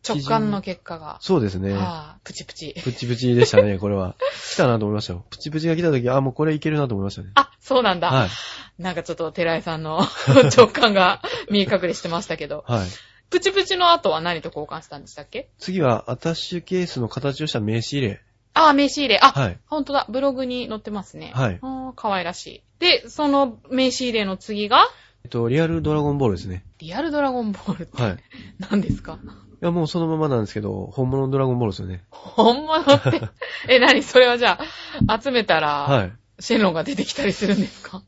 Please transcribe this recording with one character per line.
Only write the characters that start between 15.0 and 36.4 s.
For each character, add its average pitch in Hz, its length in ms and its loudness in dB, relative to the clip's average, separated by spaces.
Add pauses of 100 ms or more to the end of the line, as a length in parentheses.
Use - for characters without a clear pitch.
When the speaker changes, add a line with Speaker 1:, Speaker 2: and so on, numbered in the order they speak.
Speaker 1:
で - 60 -20
し - 80 -20
た 147 80 -16
っ - 60 -20
け？ 247 200 -12 (100)
Speaker 2:
次 185 220 -4
は 120 280 2
ア 127 80 -4
タ 165 140 -4
ッ - 40 -4
シ - 220 -8
ュ 165 60 -6
ケ 185 200 -2
ー 170 40 -4
ス 131 120 -8
の 117 100 -2
形 139 340 -6
を 156 40 -4
し - 40 -4
た 123 80 -4
名 110 240 -2
刺 143 140 -6
入 139 100 0
れ。 98 140 -6 (340)
Speaker 1:
あ 311 140 8
あ、 277 40 6
名 277 160 4
刺 294 120 -4
入 269 80 0
れ。 202 120 4
あ、 269 100 8
Speaker 2:
は 127 180 2
い。 87 180 -8
Speaker 1:
ほ 302 140 -4
ん 262 40 -4
と 277 80 -6
だ。 277 160 0
ブ 240 120 -2
ロ 277 120 0
グ 262 140 -4
に 247 200 -6
載 220 100 -8
っ 214 40 -12
て - 80 -12
ま 208 140 -8
す - 140 -18
ね。 156 180 -14
Speaker 2:
は 123 160 0
い。 87 100 -8
Speaker 1:
あ 262 280 -10
あ、 - 60 -16
可 214 160 -4
愛 185 120 -2
ら 170 100 -6
し - 140 -16
い。 - 160 -20 (160)
で、 339 280 2
そ 294 200 -4
の 277 320 0 (100)
名 262 220 2
刺 254 140 -6
入 240 80 -4
れ 214 120 -2
の 190 120 -4
次 208 320 -6
が？ 294 140 6 (400)
Speaker 2:
え - 40 -20
っ - 20 -18
と、 117 200 -2
リ 143 120 2
ア 165 60 2
ル 165 160 -2
ド 151 100 0
ラ 151 80 2
ゴ 147 100 0
ン 143 60 -2
ボ 139 100 2
ー - 20 4
ル 92 80 0
で - 40 -10
す - 60 -14
ね。 92 160 -8 (160)
Speaker 1:
リ 160 140 -14
ア 247 80 -4
ル 320 100 -4
ド 294 100 0
ラ 269 80 0
ゴ 247 120 -4
ン 214 100 -4
ボ 185 80 -8
ー - 180 -6
ル 165 60 -12
っ - 20 -10
て - 160 -8
Speaker 2:
は 110 100 2
い。 87 60 -6 (400)
Speaker 1:
何 202 240 -2
で - 80 -4
す - 140 -4
か？ 160 160 -14 (420)
Speaker 2:
や、 175 100 0
も 170 120 0
う 151 40 -2
そ 175 120 -4
の 165 80 0
ま 160 100 -2
ま 156 120 0
な 127 80 2
ん 110 40 2
で 104 60 0
す - 60 -14
け 104 80 -6
ど、 98 320 -6
本 127 160 0
物 135 180 0
の - 40 -4
ド 139 60 0
ラ 135 80 2
ゴ 127 80 0
ン 123 60 -2
ボ 120 60 0
ー - 20 0
ル 98 60 0
で - 40 -8
す 98 40 -10
よ 92 60 -8
ね。 92 240 -10
Speaker 1:
本 240 540 2
物 311 160 2
っ 285 300 6
て。 330 100 -2 (460)
Speaker 2:
<laughs> - 0 -
Speaker 1:
え、 247 120 6
何？ 277 240 6
そ - 160 6
れ 247 80 8
は 240 100 2
じ 240 80 0
ゃ 180 140 2 (480)
あ、 214 140 2
集 277 100 -4
め 240 120 2
た 160 160 4
ら、 147 240 0
Speaker 2:
は 135 220 4
い。 90 80 -10 (260)
Speaker 1:
シ - 160 -2